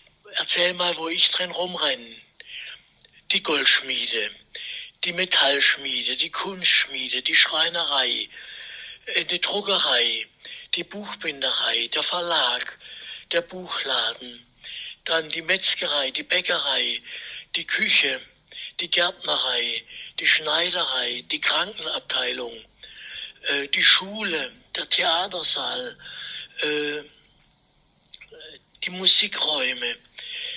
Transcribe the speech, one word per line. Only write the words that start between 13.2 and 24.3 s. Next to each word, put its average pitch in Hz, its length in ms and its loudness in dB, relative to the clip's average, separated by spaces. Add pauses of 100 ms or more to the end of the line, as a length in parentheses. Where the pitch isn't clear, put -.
der - 100 4
Buchladen, - 1040 -4 (600)
dann 160 240 2
die 160 120 -2
Metzgerei, 180 680 0
die 151 120 -4
Bäckerei, 160 760 2 (540)
die 165 100 -2
Küche, 135 560 2 (580)
die 175 120 -2
Gärtnerei, 120 920 0 (360)
die - 80 4
Schneiderei, 151 1040 2
die 151 100 -4
Krankenabteilung, 135 1120 -2 (920)
äh, 143 220 2
die - 140 4
Schule, 185 680 4 (240)